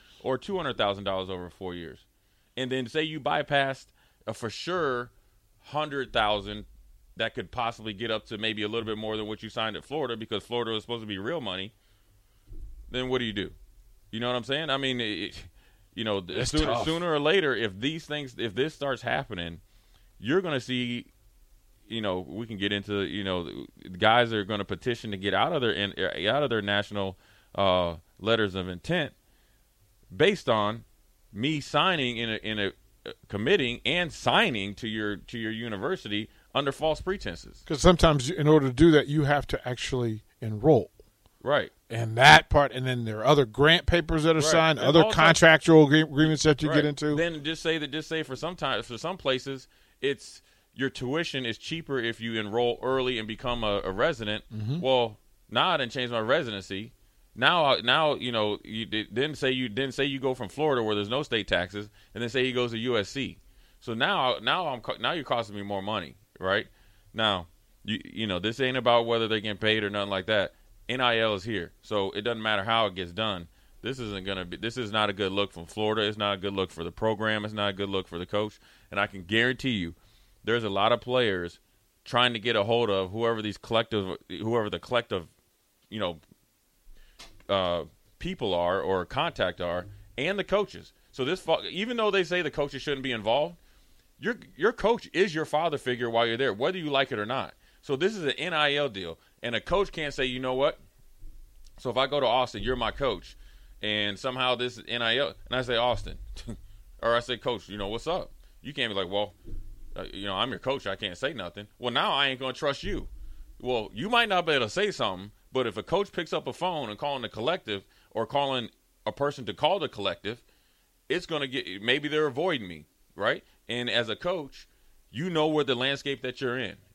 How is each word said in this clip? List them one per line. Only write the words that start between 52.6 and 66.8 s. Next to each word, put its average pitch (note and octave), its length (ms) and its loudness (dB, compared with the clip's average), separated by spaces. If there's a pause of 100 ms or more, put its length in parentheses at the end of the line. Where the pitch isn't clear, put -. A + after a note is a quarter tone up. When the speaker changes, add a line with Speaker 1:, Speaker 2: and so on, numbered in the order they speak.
Speaker 1:
early B2+ 380 0
and G#2+ 80 -8
become A#2 360 -4
a, G2+ 200 0
a F#2 80 -4
resident. A2+ 600 -2
Speaker 2:
Mm-hmm. A2+ 280 -4
Speaker 1:
Well, B2 400 2 (320)
now C#3+ 180 2
I E3+ 80 2
didn't B2 140 -2
change B2 180 -4
my A#2 100 -2
residency. A2 720 -2 (440)
Now, D3+ 300 4
I, B2+ 160 4
now, C#3 340 2
you B2 160 -6
know, G#2+ 320 0
you A2 240 -6
di-, G#2+ 240 -4
then C3+ 240 -2
say C3 160 0
you, B2+ 180 -2
then B2+ 220 -4
say C#3 140 -2
you C#3 140 -4
go C3 140 0
from A#2+ 160 -8
Florida C#3+ 320 0
where G#2+ 140 0
there's G#2 140 -2
no C3+ 120 -2
state A2+ 260 -2
taxes, G2 400 -2 (280)
and G#2+ 60 -6
then A#2+ 80 -4
say B2+ 140 0
he B2+ 80 0
goes A#2+ 200 0
to A2+ 80 -6
U A#2+ 180 0
S G2+ 120 -2
C. - 280 -8 (420)
So A#2 140 -8
now, C3+ 480 0
now D#3 280 0
I'm B2 120 -6
co-, - 180 -6
now B2 120 0
you're E3 120 -4
costing A2+ 320 -4
me G2+ 60 -8
more G2+ 220 -4
money, G2 320 -4 (240)
right? F#2+ 280 0 (460)